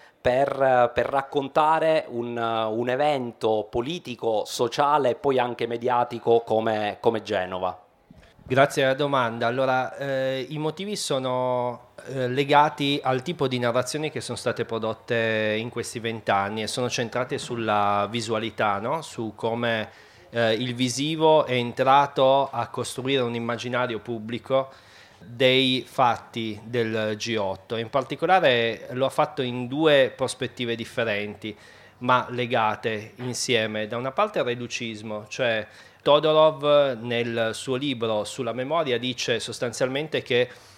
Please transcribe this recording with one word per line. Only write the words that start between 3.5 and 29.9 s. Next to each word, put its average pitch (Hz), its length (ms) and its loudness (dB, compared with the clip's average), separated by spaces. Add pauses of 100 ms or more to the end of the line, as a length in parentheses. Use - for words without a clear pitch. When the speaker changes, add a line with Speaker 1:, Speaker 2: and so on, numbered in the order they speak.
Speaker 1:
politico, 120 760 -4
sociale 143 680 2
e 113 40 0
poi 135 240 0
anche 120 300 -2
mediatico 117 720 2
come, 110 580 0
come 113 240 2
Genova? 92 580 -4 (600)
Speaker 2:
Grazie 135 420 2
alla 135 100 4
domanda. 123 520 0
Allora, 131 500 0
eh, 131 520 -4
i 151 100 -8
motivi 170 380 -6
sono, 127 920 -2 (180)
eh, 131 180 -4
legati 143 760 2
al 131 180 0
tipo - 240 -2
di 127 140 0
narrazioni 127 500 0
che 123 100 -8
sono 117 160 -8
state 117 280 -2
prodotte 110 920 -2
in 113 120 -4
questi 117 320 -8
vent'anni 107 640 0
e 104 40 -4
sono 123 240 -4
centrate 123 480 -4
sulla 104 720 0
visualità, 110 720 -2
no? 147 220 -4
Su 110 340 -10
come, 113 540 -2 (400)
eh, 117 240 2
il 123 200 -4
visivo 151 720 2
è 127 80 -2
entrato 131 1000 4
a 117 160 -4
costruire 131 560 -4
un 117 140 -2
immaginario 117 640 -4
pubblico 120 720 -4 (480)
dei 127 680 2
fatti 113 800 -2
del 110 540 -2
G 110 200 -4
otto. 98 400 -4
In 113 140 -6
particolare 135 1000 2
lo 127 160 0
ha 123 40 0
fatto 151 320 0
in 123 240 -4
due 139 480 4